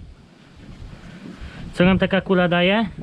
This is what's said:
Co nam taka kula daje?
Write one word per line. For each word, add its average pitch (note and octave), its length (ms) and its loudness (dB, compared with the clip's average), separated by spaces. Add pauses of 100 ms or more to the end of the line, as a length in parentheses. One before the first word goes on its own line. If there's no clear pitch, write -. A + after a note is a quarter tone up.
(1700)
Co F3+ 120 4
nam F#3 140 6
taka F#3+ 220 2
kula F3+ 260 2
daje? F#3 420 2 (140)